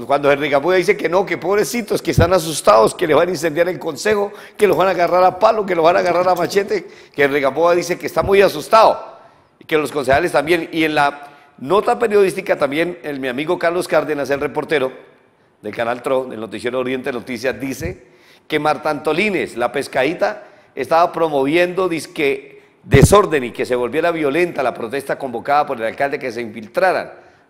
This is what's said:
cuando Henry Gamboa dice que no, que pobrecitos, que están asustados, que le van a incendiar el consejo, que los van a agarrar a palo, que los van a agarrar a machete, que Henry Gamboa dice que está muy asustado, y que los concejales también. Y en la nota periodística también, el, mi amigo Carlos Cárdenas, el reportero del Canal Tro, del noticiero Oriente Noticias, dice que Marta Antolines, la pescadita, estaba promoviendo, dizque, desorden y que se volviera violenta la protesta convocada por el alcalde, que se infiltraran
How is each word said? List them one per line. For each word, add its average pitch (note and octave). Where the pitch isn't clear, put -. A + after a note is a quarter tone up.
cuando C#3
Henry C#3+
Gamboa C#3+
dice F#3
que E3+
no, F3+
que E3+
pobrecitos, G3+
que E3
están E3+
asustados, F#3+
que E3+
le D3+
van E3
a F#3
incendiar E3
el F3+
consejo, G3+
que G#3
los D#3+
van F3
a F#3+
agarrar F3
a F3+
palo, G#3+
que F3+
los E3
van F3
a -
agarrar F3+
a F3+
machete, G3
que C#3+
Henry C#3
Gamboa D3
dice E3+
que D3
está D#3+
muy G3
asustado, E3+
y -
que D#3+
los D3
concejales C#3
también. D#3+
Y D#3+
en D#3
la C#3+
nota G3+
periodística G3
también, E3
el, D3
mi C3+
amigo D3+
Carlos E3+
Cárdenas, C#3+
el C#3
reportero C#3
del G#2+
Canal A#2+
Tro, C3
del B2
noticiero A2
Oriente B2+
Noticias, A#2+
dice C3+
que D3+
Marta D3+
Antolines, D#3
la A#2+
pescadita, D3+
estaba E3
promoviendo, E3
dizque, D3+
desorden D3+
y A2+
que B2+
se B2
volviera B2
violenta D#3
la A#2+
protesta C3+
convocada C#3
por C#3
el A2
alcalde, C#3
que B2+
se A2+
infiltraran A#2